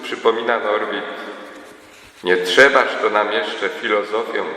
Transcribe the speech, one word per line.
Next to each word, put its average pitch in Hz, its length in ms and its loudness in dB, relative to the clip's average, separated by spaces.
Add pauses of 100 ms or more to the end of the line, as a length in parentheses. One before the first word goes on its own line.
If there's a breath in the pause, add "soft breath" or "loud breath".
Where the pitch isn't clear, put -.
przypomina 113 560 0
Norwid: 104 440 -2 (1200)
„Nie 90 140 2
trzebaż 131 500 6 (140)
to 110 80 2
nam 104 220 2
jeszcze 107 380 -2
filozofią 107 760 -2 (120)